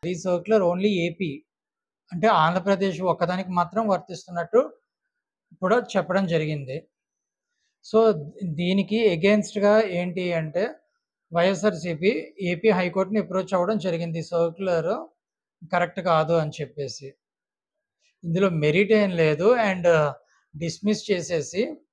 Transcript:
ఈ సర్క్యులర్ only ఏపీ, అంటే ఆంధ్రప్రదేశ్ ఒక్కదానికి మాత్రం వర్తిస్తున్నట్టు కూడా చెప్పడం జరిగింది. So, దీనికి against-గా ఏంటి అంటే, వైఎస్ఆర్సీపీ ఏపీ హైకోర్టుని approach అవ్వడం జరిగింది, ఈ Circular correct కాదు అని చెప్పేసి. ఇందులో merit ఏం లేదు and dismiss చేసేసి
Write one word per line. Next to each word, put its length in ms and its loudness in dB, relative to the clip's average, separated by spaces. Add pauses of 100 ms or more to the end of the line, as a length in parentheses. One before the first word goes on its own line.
ఈ 100 -4
సర్క్యులర్ 460 0
only 260 2
ఏపీ, 560 -2 (680)
అంటే 140 0
ఆంధ్రప్రదేశ్ 720 2
ఒక్కదానికి 500 -2
మాత్రం 360 -2
వర్తిస్తున్నట్టు 880 -2 (800)
కూడా 300 0 (140)
చెప్పడం 300 -2
జరిగింది. 560 -4 (1120)
So, 160 6 (320)
దీనికి 800 0
against-గా 600 4
ఏంటి 520 -4
అంటే, 360 -2 (640)
వైఎస్ఆర్సీపీ 1080 0
ఏపీ 280 0
హైకోర్టుని 500 0
approach 340 -4
అవ్వడం 240 0
జరిగింది, 420 -4
ఈ 20 -6
Circular 840 -2 (680)
correct 260 -2
కాదు 340 2
అని 180 0 (100)
చెప్పేసి. 520 -10 (1080)
ఇందులో 260 2
merit 420 2
ఏం 180 4
లేదు 460 2
and 320 0 (720)
dismiss 540 -4
చేసేసి 640 -4 (180)